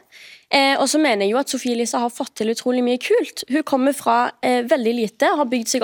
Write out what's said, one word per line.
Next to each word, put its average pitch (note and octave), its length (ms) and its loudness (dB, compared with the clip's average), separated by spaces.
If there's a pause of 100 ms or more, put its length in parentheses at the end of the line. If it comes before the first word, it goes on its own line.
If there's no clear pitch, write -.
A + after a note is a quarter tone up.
(540)
Eh, C#4 220 4
og C#4 160 0
så D4+ 100 2
mener A3 220 2
jeg G3+ 80 0
jo B3 80 0
at C#4 100 -4
Sofie B3 240 -4
Elise A#3 240 -2
har A#3+ 140 -2
fått - 240 -10
til A3 160 -2
utrolig B3 340 -2
mye B3 160 0
kult. - 480 -2
Hun D4+ 140 0
kommer C4+ 320 0
fra, A#3+ 380 0 (100)
eh, B3 240 2
veldig A#3+ 260 2
lite, A#3+ 460 0
har D4 100 2
bygd A#3 220 -2
seg B3+ 120 0